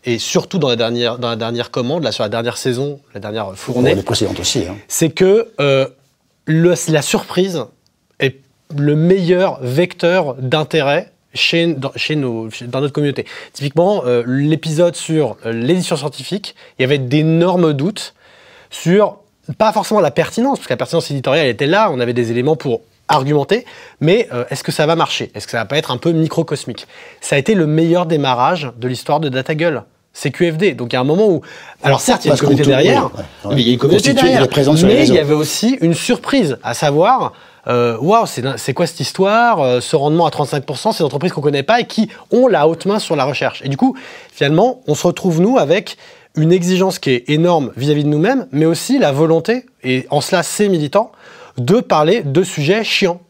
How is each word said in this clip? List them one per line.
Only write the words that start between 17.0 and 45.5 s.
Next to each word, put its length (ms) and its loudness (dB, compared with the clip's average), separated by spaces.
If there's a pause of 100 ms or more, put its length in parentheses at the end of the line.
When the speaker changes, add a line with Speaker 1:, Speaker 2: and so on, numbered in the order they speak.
Speaker 1:
doutes 400 -6 (560)
sur, 480 2 (400)
pas 120 4
forcément 300 0
la 100 2
pertinence, 500 0
parce 60 -16
que 60 -4
la 60 -2
pertinence 320 -4
éditoriale 360 0
était 200 -2
là, 260 2
on 80 -4
avait 140 -2
des 160 0
éléments 260 0
pour 240 -4 (260)
argumenter, 580 0 (360)
mais, 320 2
euh, 180 -4
est-ce 120 -8
que 80 -6
ça 160 0
va 80 2
marcher ? 400 -2
Est-ce 120 -12
que 40 -18
ça 80 -4
va 60 -4
pas 120 -6
être 140 -4
un 60 -4
peu 160 -2
microcosmique ? 720 -4 (340)
Ça 140 -2
a 60 4
été 160 2
le 100 2
meilleur 400 2
démarrage 720 0
de 80 -8
l'histoire 320 -2
de 100 -2
Data 280 -4
Gueule. 260 -2 (300)
C'est 180 -6
Q 220 0
F 40 -6
D. 180 2
Donc 180 -6
il 20 -2
y 20 0
a 40 0
un 40 0
moment 240 2
où, 120 2 (420)
alors 180 2
certes, 240 0
il 40 2
y 20 2
a 40 4
une 40 0
Speaker 2:
Parce 20 -4
qu'on 160 4
Speaker 1:
communauté 140 4
Speaker 2:
tourne, 140 4
Speaker 1:
derrière, 280 2
Speaker 2:
oui, 60 -14
ouais, 300 -12
ouais. 80 -2
Speaker 1:
mais 60 2
il 40 2
y 40 4
a 20 4
une 80 2
communauté 300 4
Speaker 2:
Constitué, 160 2
il 40 4
est 40 4
Speaker 1:
derrière. 140 2
Speaker 2:
présent 280 2
sur 100 4
les 80 6
Speaker 1:
Mais 40 4
il 40 4
Speaker 2:
réseaux. 120 4
Speaker 1:
y 40 4
avait 160 2
aussi 460 0
une 140 2
surprise, 680 -2
à 120 -6
savoir, 580 2 (340)
euh, 340 0
waouh, 260 2
c'est, 180 -8 (120)
c'est 180 -6
quoi 120 0
cette 140 -10
histoire ? 600 2
Euh, 200 2
ce 160 -2
rendement 300 2
à 40 2
trente-cinq 340 -4
pour 140 -8
cent, 140 -2
c'est 80 -8
une 60 2
entreprise 260 -4
qu'on 80 -8
connaît 240 -2
pas 160 2
et 60 -6
qui 220 -2 (220)
ont 160 4
la 220 4
haute 180 -2
main 140 0
sur 160 -4
la 80 0
recherche. 400 -4
Et 40 -4
du 80 -2
coup, 200 2 (360)
finalement, 540 2
on 80 0
se 120 -2
retrouve, 340 0
nous, 180 4